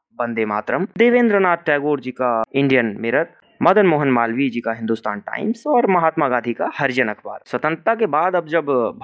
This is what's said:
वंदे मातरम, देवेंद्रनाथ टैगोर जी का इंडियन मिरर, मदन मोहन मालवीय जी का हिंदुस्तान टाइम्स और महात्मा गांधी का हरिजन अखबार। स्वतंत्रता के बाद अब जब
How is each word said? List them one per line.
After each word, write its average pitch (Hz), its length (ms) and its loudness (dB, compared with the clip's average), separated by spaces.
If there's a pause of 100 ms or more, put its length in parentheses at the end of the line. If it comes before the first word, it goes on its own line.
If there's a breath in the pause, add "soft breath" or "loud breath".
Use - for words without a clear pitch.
(220)
वंदे 113 240 -2
मातरम, 107 420 -4 (100)
देवेंद्रनाथ 214 600 4
टैगोर 147 420 -2
जी 127 120 -8
का 120 320 -2 (100)
इंडियन 131 460 2
मिरर, 117 280 -2 (360)
मदन 196 220 6
मोहन 151 220 2
मालवीय 123 420 0
जी 117 100 -6
का 113 140 -4
हिंदुस्तान 110 460 -4
टाइम्स 135 480 -6
और 269 200 2
महात्मा 165 400 2
गांधी 120 260 -2
का - 200 -4
हरिजन 127 340 0
अखबार। 107 380 -10
स्वतंत्रता 160 500 -2
के 220 100 0
बाद 170 300 0
अब 165 120 -2
जब 151 180 -2 (380)